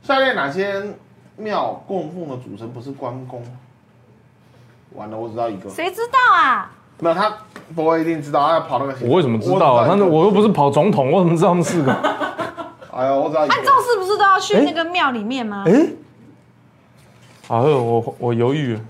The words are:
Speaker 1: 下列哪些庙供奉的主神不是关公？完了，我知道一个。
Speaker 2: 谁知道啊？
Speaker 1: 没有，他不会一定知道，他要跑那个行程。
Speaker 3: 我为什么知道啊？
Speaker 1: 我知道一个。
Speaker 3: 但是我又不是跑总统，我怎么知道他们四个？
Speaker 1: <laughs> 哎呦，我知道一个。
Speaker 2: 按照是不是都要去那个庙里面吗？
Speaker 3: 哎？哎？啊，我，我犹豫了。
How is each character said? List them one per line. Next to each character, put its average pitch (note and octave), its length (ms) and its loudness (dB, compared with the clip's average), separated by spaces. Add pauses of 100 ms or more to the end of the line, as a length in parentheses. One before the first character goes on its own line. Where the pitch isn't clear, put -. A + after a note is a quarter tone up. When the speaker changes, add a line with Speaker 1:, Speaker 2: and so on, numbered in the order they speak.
Speaker 1:
下 C4+ 160 0
列 C4 120 2
哪 D#3+ 180 -4
些 G3 320 -4 (540)
庙 F#3 500 -6
供 F3 260 -6
奉 E3+ 180 -12
的 B2+ 80 -10
主 A#2+ 200 -16
神 A#2 140 -14
不 A#2+ 80 -14
是 C3 120 -14
关 C3+ 220 -10 (120)
公？ B2+ 180 -16 (1500)
完 G#2 180 -16
了， A2 60 -12
我 A2+ 100 -10
知 A2 80 -12
道 A#2+ 140 -4
一 G2+ 80 -8
个。 F#2+ 120 -14
Speaker 2:
谁 E4+ 220 -6
知 A4+ 160 -6
道 B4+ 100 0 (160)
啊？ C4 380 0 (280)
Speaker 1:
没 E3 100 0
有， E3 60 2
他 G#3+ 180 0 (420)
不 D#3+ 100 -2
会 E3 140 2
一 D#3+ 60 -2
定 E3 160 -2
知 C#3+ 100 -10
道， D3 160 2
他 E3 60 2
要 D#3+ 80 2
跑 C3 180 -4
那 C#3 60 -2
个 C#3 80 -6
行 C3 80 -10
程。 B2 80 -2
Speaker 3:
我 C#3 80 4
为 F#3 40 4
什 C3+ 80 2
么 A2+ 80 0
知 C3+ 220 0
道 D3 140 6
啊？ A#2 80 6
Speaker 1:
我 - 20 4
知 D3 60 4
道 F3+ 60 4
一 - 20 2
个。 - 0 -
Speaker 3:
但 - 0 -
是 G3+ 60 4
我 D#3+ 200 4
又 G#3+ 80 6
不 G#3 100 4
是 G3+ 60 4
跑 D3 220 2
总 D3+ 200 2
统， C#3 220 2
我 F#3+ 100 4
怎 F3 80 4
么 E3+ 60 2
知 D#3+ 60 0
道 G3 80 4
他 F3 60 4
们 F3 80 0
四 E3+ 180 -2
个？ B2+ 100 2
Speaker 1:
<laughs> - 1040 -6
哎 - 80 -2
呦， C#3 140 0
我 D#3 100 -2
知 - 60 -4
道 - 100 2
一 - 40 -4
个。 - 40 4
Speaker 2:
按 - 100 -2
照 C5+ 180 4
是 A#4+ 180 0
不 F#4 60 -4
是 G4+ 120 0
都 G#4 60 2
要 F#4+ 160 4
去 G#3+ 220 0
那 D4 100 2
个 E4 140 -4
庙 E4+ 260 0
里 A3+ 120 -6
面 B3 220 -6
吗？ G3+ 220 -6
Speaker 3:
哎？ F3 60 6
哎？ D#4 140 6 (1600)
啊， A#2 100 0
我， A#2+ 580 0
我 A#2+ 160 -2
犹 A#2+ 200 0
豫 C3+ 220 -2
了。 G#2+ 40 -8 (100)